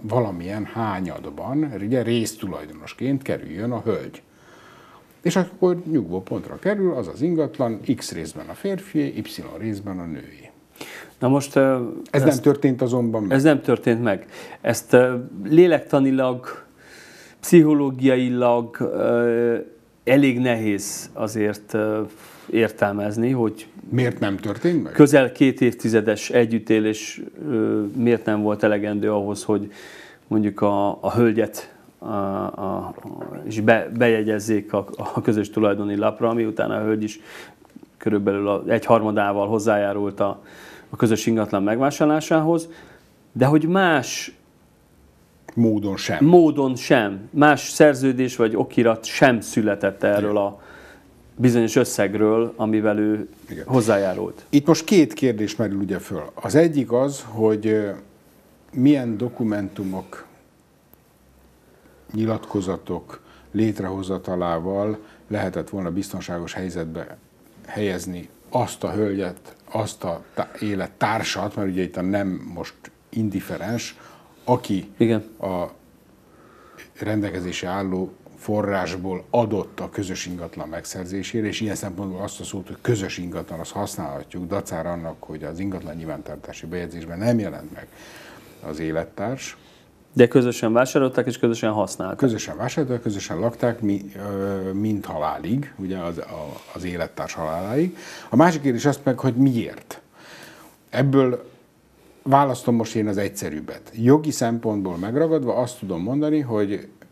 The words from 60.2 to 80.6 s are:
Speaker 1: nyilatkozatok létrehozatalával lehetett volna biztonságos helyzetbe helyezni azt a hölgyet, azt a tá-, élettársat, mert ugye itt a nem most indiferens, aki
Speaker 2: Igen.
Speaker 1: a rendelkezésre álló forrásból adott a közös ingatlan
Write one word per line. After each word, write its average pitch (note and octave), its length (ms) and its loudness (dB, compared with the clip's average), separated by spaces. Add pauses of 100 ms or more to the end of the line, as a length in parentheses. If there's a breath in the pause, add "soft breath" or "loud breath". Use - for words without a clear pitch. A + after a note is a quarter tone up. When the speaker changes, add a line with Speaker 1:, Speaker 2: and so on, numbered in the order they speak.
Speaker 1:
nyilatkozatok G2+ 1080 -4 (300 soft breath)
létrehozatalával F#2+ 1500 -2 (300 loud breath)
lehetett F#2+ 420 -6
volna F#2 220 -6
biztonságos F2 640 -8
helyzetbe E2+ 640 -8 (480)
helyezni F#2 640 -6 (200)
azt A#2+ 340 -4
a F2+ 80 -2
hölgyet, G2 640 -4 (160)
azt A2 320 -6
a E2+ 200 -6 (100)
tá-, - 280 -8
élettársat, G#2 920 -4
mert G2+ 140 -2
ugye F#2 120 -2
itt F2+ 160 -4
a F2+ 40 -4
nem F#2+ 520 -2
most E2+ 220 -12 (340)
indiferens, G2 880 -6 (460 loud breath)
aki A2+ 540 0
Speaker 2:
Igen. A2+ 220 4 (200)
Speaker 1:
a F2+ 320 -4 (1300 loud breath)
rendelkezésre F#2 680 -4
álló F#2 460 -4 (240)
forrásból F#2+ 920 -4
adott G#2+ 500 0
a F2 100 -8
közös F#2 360 -6
ingatlan E2+ 420 -10